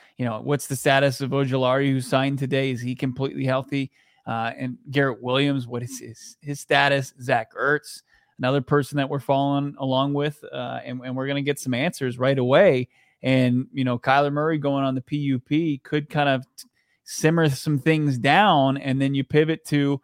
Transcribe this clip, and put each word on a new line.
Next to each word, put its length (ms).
you 60
know, 180
what's 260
the 80
status 460
of 100
Ojulari, 600
who 80
signed 400
today? 320
Is 80
he 160
completely 500
healthy? 460
Uh, 320
and 200
Garrett 320
Williams, 460
what 160
is 160
his, 400
his 200
status? 640
Zach 320
Ertz, 480
another 240
person 360
that 120
we're 100
following 600
along 340
with, 300
uh, 320
and, 180
and 120
we're 120
gonna 140
get 180
some 140
answers 440
right 200
away. 500
And, 500
you 100
know, 160
Kyler 320
Murray 260
going 260
on 120
the 60
P 160
U 220
P 400
could 300
kind 200
of 160
t-, 140
simmer 460
some 280
things 400
down, 600
and 220
then 140
you 100
pivot 420
to 380